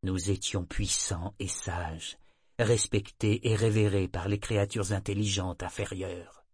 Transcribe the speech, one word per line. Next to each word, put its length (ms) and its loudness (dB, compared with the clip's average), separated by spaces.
Nous 280 0
étions 340 -2
puissants 720 -2
et 100 -4
sages, 720 -6
respectés 880 2
et 80 4
révérés 520 4
par 200 -2
les 100 2
créatures 540 0
intelligentes 680 -2
inférieures. 920 -8